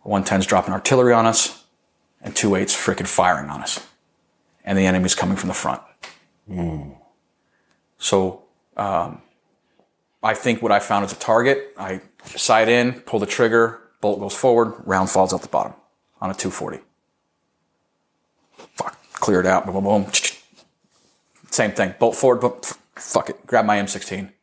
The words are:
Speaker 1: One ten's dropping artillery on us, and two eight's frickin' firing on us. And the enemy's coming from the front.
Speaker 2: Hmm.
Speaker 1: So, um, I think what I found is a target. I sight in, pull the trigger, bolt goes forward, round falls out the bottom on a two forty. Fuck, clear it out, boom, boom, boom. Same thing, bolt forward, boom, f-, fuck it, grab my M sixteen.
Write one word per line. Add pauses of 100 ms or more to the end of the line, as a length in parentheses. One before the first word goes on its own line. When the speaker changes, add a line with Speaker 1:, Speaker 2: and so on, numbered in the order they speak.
Speaker 1:
One
ten's
dropping
artillery
on
us, (560)
and
two
eight's
frickin'
firing
on
us. (840)
And
the
enemy's
coming
from
the
front. (680)
Speaker 2:
Hmm. (1080)
Speaker 1:
So, (320)
um, (1000)
I
think
what
I
found
is
a
target.
I (240)
sight
in,
pull
the
trigger, (200)
bolt
goes
forward, (120)
round
falls
out
the
bottom (460)
on
a
two
forty. (2000)
Fuck, (140)
clear
it
out,
boom,
boom,
boom. (1400)
Same
thing,
bolt
forward,
boom,
f-, (180)
fuck
it,
grab
my
M
sixteen. (100)